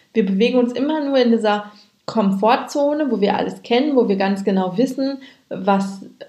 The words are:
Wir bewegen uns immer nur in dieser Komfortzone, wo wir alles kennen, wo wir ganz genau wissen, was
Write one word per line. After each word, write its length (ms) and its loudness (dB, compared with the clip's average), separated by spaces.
Wir 120 2
bewegen 320 2
uns 140 2
immer 320 -2
nur 140 0
in 140 4
dieser 400 0
Komfortzone, 1080 0
wo 100 -2
wir 160 2
alles 240 -4
kennen, 340 0
wo 120 4
wir 80 0
ganz 280 -2
genau 340 0
wissen, 400 -2
was 560 -2